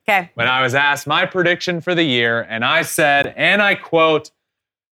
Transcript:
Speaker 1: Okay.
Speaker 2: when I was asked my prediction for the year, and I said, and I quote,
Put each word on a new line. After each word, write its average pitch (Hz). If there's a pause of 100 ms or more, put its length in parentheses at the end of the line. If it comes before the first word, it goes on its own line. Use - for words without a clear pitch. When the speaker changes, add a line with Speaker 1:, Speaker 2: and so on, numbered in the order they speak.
Speaker 1:
Okay. 185
Speaker 2:
when 117
I 131
was 127
asked 143
my 160
prediction 175
for 180
the 165
year, 117
and 113
I 160
said, 143
and 185
I 202
quote, 160 (640)